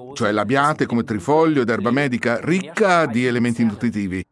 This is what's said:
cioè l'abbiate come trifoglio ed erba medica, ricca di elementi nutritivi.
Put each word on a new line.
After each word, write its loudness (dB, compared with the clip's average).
cioè 0
l'abbiate 0
come -2
trifoglio 2
ed 0
erba 0
medica, 0
ricca 2
di 0
elementi 0
nutritivi. -2